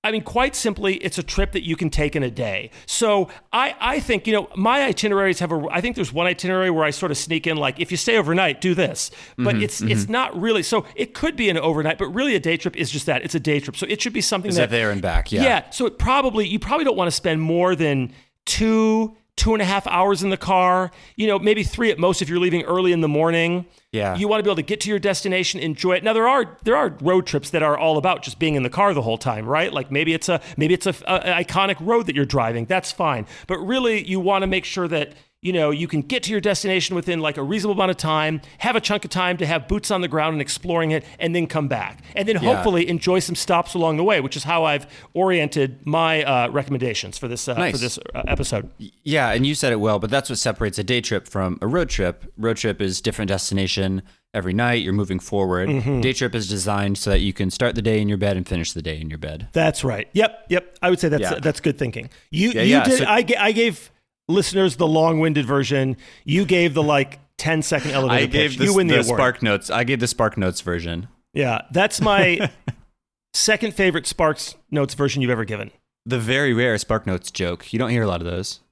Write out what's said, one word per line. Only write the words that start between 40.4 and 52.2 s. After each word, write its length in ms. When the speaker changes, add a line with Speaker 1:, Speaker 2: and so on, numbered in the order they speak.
Speaker 1:
exploring 500
it, 120
and 160
then 120
come 200
back. 360
And 120
then 140
Speaker 2:
Yeah. 140
Speaker 1:
hopefully 320
enjoy 320
some 160
stops 380
along 240
the 60
way, 180
which 160
is 60
how 220
I've 200
oriented 680
my, 400
uh, 260
recommendations 680
for 100
this, 200
uh, 80
for 40
Speaker 2:
Nice. 220
Speaker 1:
this, 160
uh, 140
episode. 420
Speaker 2:
Y-, 120
yeah, 280
and 140
you 100
said 160
it 80
well, 180
but 140
that's 180
what 80
separates 400
a 60
day 180
trip 260
from 340
a 60
road 220
trip. 480